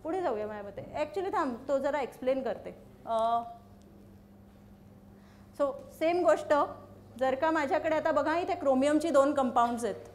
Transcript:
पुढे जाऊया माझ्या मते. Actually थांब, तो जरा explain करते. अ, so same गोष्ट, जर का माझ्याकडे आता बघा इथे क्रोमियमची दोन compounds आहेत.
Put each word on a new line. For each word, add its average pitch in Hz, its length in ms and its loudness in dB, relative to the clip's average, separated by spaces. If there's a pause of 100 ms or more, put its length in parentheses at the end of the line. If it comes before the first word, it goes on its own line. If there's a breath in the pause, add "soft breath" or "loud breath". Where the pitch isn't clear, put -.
पुढे 349 180 -2
जाऊया 214 260 -2
माझ्या 208 160 -10
मते. 202 180 -12 (220)
Actually 359 300 -4
थांब, 294 220 0 (120)
तो 277 120 0
जरा 285 220 -2
explain 254 420 -2
करते. - 320 -6 (300)
अ, 226 120 -2 (2500 loud breath)
so 285 120 2 (280)
same 349 260 2
गोष्ट, 320 280 4 (680)
जर 262 160 2
का 320 160 2
माझ्याकडे 311 440 0
आता 311 160 0
बघा 294 280 2
इथे 370 160 -2
क्रोमियमची 294 540 2
दोन 277 240 6
compounds 240 500 2
आहेत. - 320 -6